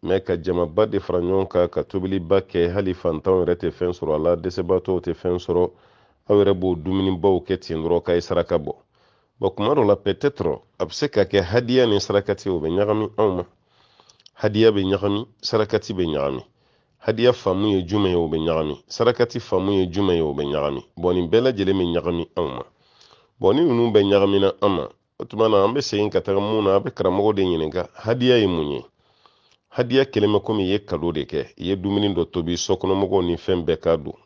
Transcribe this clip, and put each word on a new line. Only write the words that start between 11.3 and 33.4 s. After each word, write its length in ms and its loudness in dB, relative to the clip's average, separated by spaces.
hadiya 460 2
ni 120 2
sarakati, 500 -2
o 100 0
bɛ 80 -4
ɲagami 500 0
anw 200 2
ma. 60 -4
Hadiya 300 4
bɛ 120 0
ɲagami, 420 -2
sarakati 520 -2
bɛ 120 -2
ɲagami. 380 -4
Hadiya 340 2
faamu 340 -2
ye 200 2
jumɛn 240 0
ye, 40 0
o 120 0
bɛ 180 -2
ɲagami. 300 -2
Sarakati 520 0
faamu 320 -2
ye 160 2
jumɛn 280 0
ye, 60 2
o 120 -2
bɛ 180 -4
ɲagami. 300 -2
Bon, 160 0
nin 160 0
bɛɛ 140 4
lajɛlen 360 0
bɛ 140 2
ɲagami 420 -2
anw 200 -2
ma. 80 -12
Bon, 140 4
ni 100 2
ninnu 300 2
bɛɛ 100 6
ɲagamina 580 4
an 100 2
ma, 180 -4
o 60 -12
tuma 240 0
na, 160 4
an 100 2
bɛ 80 -2
segin 280 -2
ka 100 0
taga 220 -2
mun 240 -2
na? 100 4
A 60 4
bɛ 100 -8
karamɔgɔ 440 0
de 80 0
ɲininka, 440 -2
hadiya 360 2
ye 80 4
mun 240 -2
ye? 140 -8
Hadiya 420 2
kɛlen 220 2
bɛ 100 2
komi 200 -2
i 80 0
ye 80 0
kado 340 -4
de 100 -4
kɛ. 340 -6
I 120 -12
ye 80 0
dumuni 360 0
dɔ 180 0
tobi, 260 -2
sokɔnɔmɔgɔw 680 0
ni 120 0
fɛn 260 -2